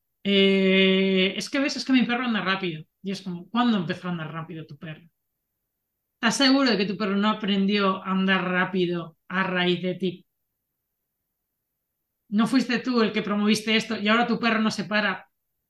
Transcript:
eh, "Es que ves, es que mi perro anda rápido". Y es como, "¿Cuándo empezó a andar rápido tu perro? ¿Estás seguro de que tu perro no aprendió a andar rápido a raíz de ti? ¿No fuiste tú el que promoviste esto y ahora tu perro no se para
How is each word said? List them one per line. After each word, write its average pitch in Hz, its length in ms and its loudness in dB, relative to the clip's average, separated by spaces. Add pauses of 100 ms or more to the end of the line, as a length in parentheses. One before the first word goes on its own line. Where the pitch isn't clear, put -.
(240)
eh, 190 1160 4
"Es 208 120 -8
que 285 100 -2
ves, 285 180 -2
es - 80 -8
que 269 80 2
mi 247 120 6
perro 247 200 -2
anda 220 160 -2
rápido". 180 420 -4 (200)
Y 190 80 -6
es 190 100 -8
como, 175 280 -10
"¿Cuándo 233 280 2
empezó 175 300 -4
a 175 40 -4
andar 160 220 -8
rápido 160 320 -12
tu 151 120 -20
perro? 156 260 -16 (1120)
¿Estás - 280 0
seguro 269 260 4
de 208 80 2
que 202 120 0
tu 196 80 -4
perro 196 200 -2
no 208 120 2
aprendió 202 560 0 (200)
a 190 60 -4
andar 190 300 2 (160)
rápido 175 600 -2 (100)
a 185 160 -2
raíz 180 380 0
de 180 140 -4
ti? 180 300 -6 (2000)
¿No 214 180 2
fuiste 247 320 0
tú 247 220 0
el 208 100 2
que 214 100 -2
promoviste 214 540 0
esto 220 240 -2
y 208 80 -4
ahora 233 200 2
tu 233 120 0
perro 220 220 0
no 220 100 0
se 196 140 -6
para 202 440 -2 (400)